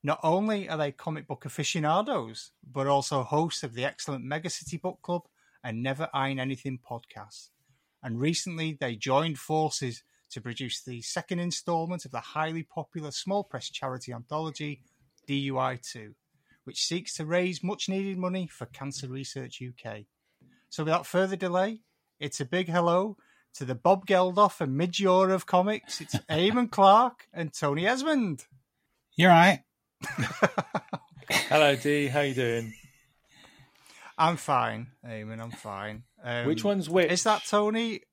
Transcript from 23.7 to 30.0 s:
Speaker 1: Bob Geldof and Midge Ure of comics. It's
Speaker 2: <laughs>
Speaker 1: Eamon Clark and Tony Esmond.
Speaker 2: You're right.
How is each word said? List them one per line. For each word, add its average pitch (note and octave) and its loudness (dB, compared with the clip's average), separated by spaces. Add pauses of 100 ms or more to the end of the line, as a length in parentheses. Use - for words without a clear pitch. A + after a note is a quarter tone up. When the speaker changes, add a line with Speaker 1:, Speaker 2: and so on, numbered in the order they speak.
Speaker 1:
Bob F#3+ 2
Geldof F#3 4
and C3+ 0
Midge F3 0
Ure F#3+ 6
of F#3 0
comics. F#3+ 0
It's D3 -8
Speaker 2:
<laughs> - -4
Speaker 1:
Eamon A3 2
Clark G#3+ 8
and D#3 -6
Tony D#3 0
Esmond. B3+ 0 (720)
Speaker 2:
You're F3+ 8
right. F3 8 (360)